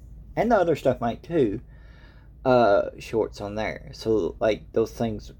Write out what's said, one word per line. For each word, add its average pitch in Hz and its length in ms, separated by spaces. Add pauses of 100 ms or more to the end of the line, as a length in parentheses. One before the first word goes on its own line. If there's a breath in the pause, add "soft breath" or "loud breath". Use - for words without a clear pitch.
(360)
And 202 160
the 226 60
other 170 180
stuff - 260
might 117 220
too. 131 380 (840 soft breath)
Uh, 117 540
shorts - 420
on 104 160
there. 104 380
So, 107 460
like, - 340
those 113 180
things 110 480